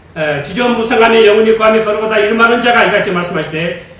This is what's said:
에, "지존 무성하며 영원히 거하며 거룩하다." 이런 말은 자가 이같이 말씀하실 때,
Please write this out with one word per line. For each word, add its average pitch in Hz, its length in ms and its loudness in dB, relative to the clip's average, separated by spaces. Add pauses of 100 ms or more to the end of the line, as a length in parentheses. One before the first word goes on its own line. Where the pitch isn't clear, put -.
(180)
에, 151 260 -4
"지존 240 300 -4
무성하며 226 520 2
영원히 220 320 4
거하며 220 280 2
거룩하다." 214 340 -2
이런 214 180 0
말은 233 240 2
자가 233 240 2
이같이 196 260 -2
말씀하실 170 400 -6
때, 170 300 -8 (180)